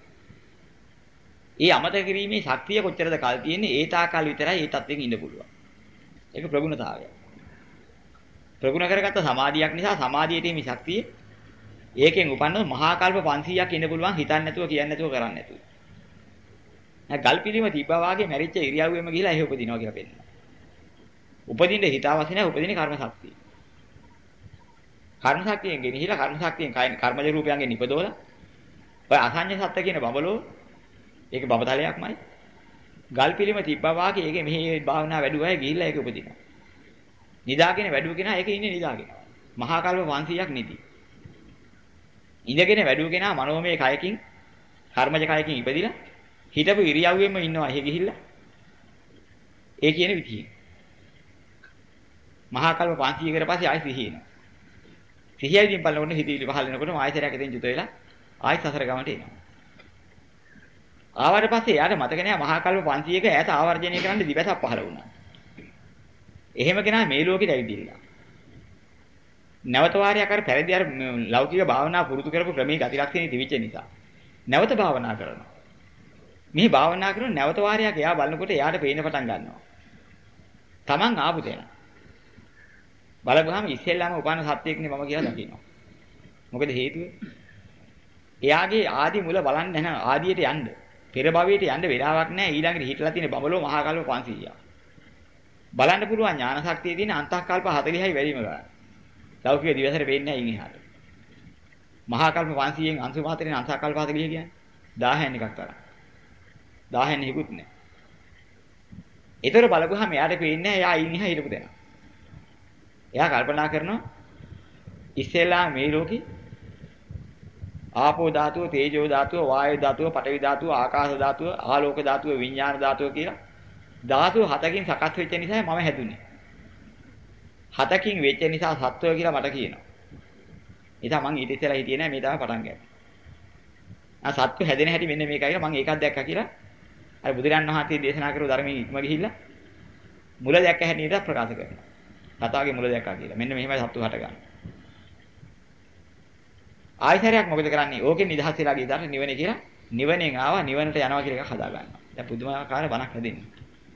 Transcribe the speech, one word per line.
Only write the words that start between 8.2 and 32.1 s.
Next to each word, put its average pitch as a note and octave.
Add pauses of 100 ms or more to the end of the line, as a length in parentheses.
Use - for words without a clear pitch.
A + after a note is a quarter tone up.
ප්‍රගුණ D3+
කරගත්ත G3
සමාධියක් D3
නිසා F#3
සමාධියේ D3+
තියෙන E3
ශක්තිය C3+ (960)
ඒකෙන් D#3+
උපන්න D3
මහා D3
කල්ප F#3
පන්සීයක් E3+
ඉන්න D#3+
පුළුවන් E3
හිතන්නේ D3+
නැතුව D#3+
කියන්නේ D3
නැතුව D3+
කරන්නේ A#2
නැතුව. - (1500)
දැන් C#3+
ගල් C#3+
පිළිම G#3+
තිබ්බා D#3
වාගේ F#3+
මැරිච්ච D#3
ඉරියව්වෙම E3
ගිහිලා F3
එහෙ D#3
උපදිනවා A#2+
කියලා A2
පෙන්නනවා. - (1200)
උපදින්න F3+
හිත C3+
අවශ්‍ය D#3
නැහැ, G3
උපදින්නේ F3
කර්ම D3+
ශක්තිය. C3 (1900)
කර්ම C#3+
ශක්තියෙන් G3
ගෙනහිලා, C#3
කර්ම C#3+
ශක්තියෙන් D#3
කය, B2+
කර්මජ C#3
රූපයන්ගෙන් D3
නිපදවලා, B2 (1000)
ඔය C#3+
අසඤ්ඤ E3
සත්ත්ව F#3+
කියන F3
බබලෝ, C#3+ (840)
ඒක B2+
බබතලයක්මයි. C3+ (920)